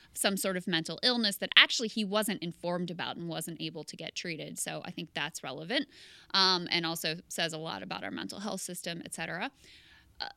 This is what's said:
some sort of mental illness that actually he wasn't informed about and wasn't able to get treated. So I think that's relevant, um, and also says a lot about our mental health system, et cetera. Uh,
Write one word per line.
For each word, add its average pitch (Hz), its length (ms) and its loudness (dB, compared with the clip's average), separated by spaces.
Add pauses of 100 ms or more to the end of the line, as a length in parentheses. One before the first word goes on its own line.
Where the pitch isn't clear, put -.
(120)
some 196 240 4
sort 185 220 0
of 175 80 -8
mental 165 360 0
illness 233 340 4
that 185 200 -4
actually 247 320 8
he 214 160 0
wasn't 202 380 2
informed 175 480 -2
about 135 260 -4
and 170 100 -6
wasn't 160 340 -4
able 160 240 -6
to - 120 -14
get - 180 -8
treated. 156 440 -6
So 156 260 -4
I 185 60 -8
think 165 240 -8
that's 147 280 -4
relevant, 160 440 -4 (480)
um, 185 360 6
and 170 140 4
also 165 320 0 (120)
says 165 260 0
a 156 40 -4
lot 165 240 -6
about 185 220 -6
our - 60 -6
mental - 300 -8
health 196 200 -4
system, 170 440 -8
et - 100 -14
cetera. 170 360 -6 (680)
Uh, - 180 -6